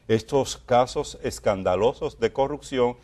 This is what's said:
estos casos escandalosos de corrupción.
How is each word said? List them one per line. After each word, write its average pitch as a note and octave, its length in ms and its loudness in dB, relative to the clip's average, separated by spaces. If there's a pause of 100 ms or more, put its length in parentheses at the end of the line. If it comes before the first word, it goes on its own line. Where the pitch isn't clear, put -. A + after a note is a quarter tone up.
estos A2+ 500 0
casos B2+ 640 0
escandalosos G#2 960 0
de A2+ 140 0
corrupción. C3+ 720 -2